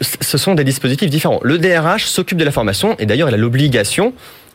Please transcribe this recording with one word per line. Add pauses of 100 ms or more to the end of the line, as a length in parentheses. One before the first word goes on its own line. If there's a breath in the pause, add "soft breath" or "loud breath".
c-,
ce
sont
des
dispositifs
différents.
Le
D
R
H
s'occupe
de
la
formation,
et
d'ailleurs,
il
a
l'obligation, (420 loud breath)